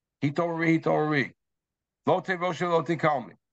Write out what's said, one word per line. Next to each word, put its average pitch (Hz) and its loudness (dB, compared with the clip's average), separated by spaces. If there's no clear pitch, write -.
Hitorri, 165 0
hitorri. 151 0
Lo 170 2
tevoshi, 175 -4
lo 165 2
tikalmi. 147 -2